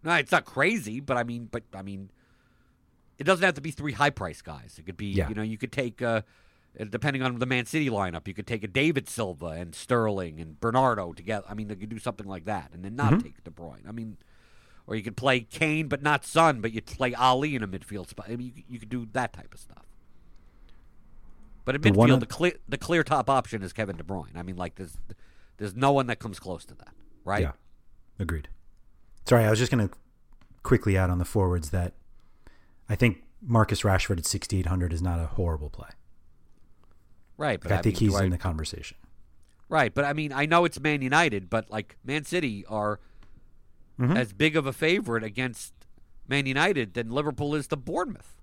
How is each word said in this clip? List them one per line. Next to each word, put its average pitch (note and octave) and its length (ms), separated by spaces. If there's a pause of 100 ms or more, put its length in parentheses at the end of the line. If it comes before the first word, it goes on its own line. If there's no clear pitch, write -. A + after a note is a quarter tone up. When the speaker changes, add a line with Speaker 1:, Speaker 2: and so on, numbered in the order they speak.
Speaker 1:
No, E3+ 100
it's D3 180
not E3 120
crazy, C#3 560
but C#3 160
I A#2+ 80
mean, A#2+ 260
but A#2 140 (100)
I F#2+ 80
mean, G2 280 (1080)
it C#3 60
doesn't F#3 200
have F3+ 100
to - 60
be D#3 100
three C#3+ 220
high-priced G#2 520
guys. - 340
It D#2+ 80
could F2+ 100
be, G#2 120
Speaker 2:
Yeah. F#2+ 200
Speaker 1:
you A2 60
know, G#2+ 80
you A2 160
could B2 140
take, B2 280
uh, A#2 220 (680)
depending C3+ 340
on B2 160
the B2 60
Man B2 220
City D3+ 240
lineup, F#2+ 360
you F#2+ 60
could G2 140
take A2 180
a G#2 40
David C#3 420
Silva F2 380
and E2 260
Sterling G2 680
and D#2 180
Bernardo A#2 540
together. G2+ 380
I - 40
mean, G#2+ 140
they G#2 60
could G#2 160
do A2+ 80
something G#2 280
like F2+ 200
that F#2 260
and F2 120
then G#2 120
not A#2+ 160
Speaker 2:
Mm-hmm. F3+ 140
Speaker 1:
take - 180
De - 60
Bruyne. D#2+ 360
I G#2+ 60
mean, A2+ 240 (720)
or - 100
you G#2+ 60
could G#2+ 160
play B2+ 220
Kane D#3 480
but C#3 140
not D3 220
Son, D#3 380
but A2+ 100
you A2 80
play B2 320
Ali C3 440
in A2+ 60
a G2+ 60
midfield F#2+ 400
spot. - 220
I A#2 60
mean, B2 200
you, - 120
you B2 100
could A2+ 100
do A#2+ 240
that B2 220
type - 180
of - 80
stuff. - 240 (1800)
But C3 80
in C3+ 80
Speaker 2:
The G#2+ 80
Speaker 1:
midfield, F#2+ 60
Speaker 2:
one B2 240
Speaker 1:
the A#2 60
clear, F3 280 (120)
the C3+ 120
clear E3 260
top C#3 240
option A#2+ 340
is F2+ 120
Kevin G2 240
De - 40
Bruyne. D2+ 320
I E2+ 80
mean, F2+ 140
like, F2 200
there's, F2+ 200 (640)
there's G2+ 180
no C#3 160
one C3+ 140
that A#2 140
comes G#2+ 200
close F2 240
to - 120
that, - 180 (320)
right? F#2+ 160
Speaker 2:
Yeah. C#2+ 100 (680)
Agreed. E2 300 (800)
Sorry, A#2 160
I G#2+ 60
was G#2+ 80
just B2 120
gonna A2 200 (720)
quickly G#2+ 340
add F#2 140
on F2+ 80
the F2 80
forwards F2+ 440
that F2+ 220 (960)
I A2 80
think A#2 260 (240)
Marcus A2+ 360
Rashford F#2+ 360
at E2 80
sixty-eight F#2 400
hundred F2 260
is E2+ 100
not F2 180
a D#2+ 60
horrible D#2 440
play. - 200 (1500)
Speaker 1:
Right, C#3 240
but F2 100
Speaker 2:
Like, G2+ 60
I E2+ 40
Speaker 1:
I - 20
Speaker 2:
think G2+ 180
Speaker 1:
mean, A2 80
Speaker 2:
he's G2 100
Speaker 1:
do G2 60
Speaker 2:
in F#2 80
Speaker 1:
I F2 40
Speaker 2:
the - 20
conversation. D#2+ 580 (720)
Speaker 1:
Right, D#3 260
but C#3 120
I C#3+ 80
mean, D3+ 180
I C#3 140
know E3+ 180
it's D#3 160
Man D3 220
United, B2+ 480
but, A2+ 200
like, G#2+ 320
Man C#3+ 220
City C3+ 420
are G#2 320 (1040)
Speaker 2:
Mm-hmm. C3 160
Speaker 1:
as A#2 160
big D3 240
of D3 100
a C3+ 60
favorite D#3+ 500
against A2+ 520 (520)
Man C3+ 200
United C3+ 480
than A#2 160
Liverpool C#3+ 440
is D3 140
to D#3+ 80
Bournemouth. F#3+ 680